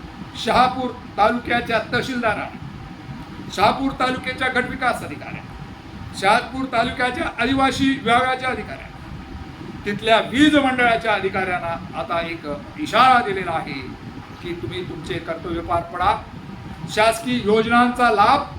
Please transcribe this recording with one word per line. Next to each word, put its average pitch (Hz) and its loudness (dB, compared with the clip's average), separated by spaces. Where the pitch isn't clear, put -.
शहापूर 247 4
तालुक्याच्या 233 2
तहसीलदारांना, 233 -2
शहापूर 254 4
तालुक्याच्या 254 -2
गटविकास 254 0
अधिकाऱ्यांना, - -12
शहापूर 240 2
तालुक्याच्या 247 0
आदिवासी 269 2
विभागाच्या 254 2
अधिकाऱ्यांना, 214 -8
तिथल्या 208 4
वीज 294 4
मंडळाच्या 247 4
अधिकाऱ्यांना 185 -2
आता 170 -2
एक 165 -6
इशारा 240 6
दिलेला 190 -2
आहे 143 -4
की 170 -6
तुम्ही 180 -6
तुमचे 165 -8
कर्तव्य 165 -6
पार 170 0
पडा, 190 0
शासकीय 240 4
योजनांचा 240 4
लाभ 226 6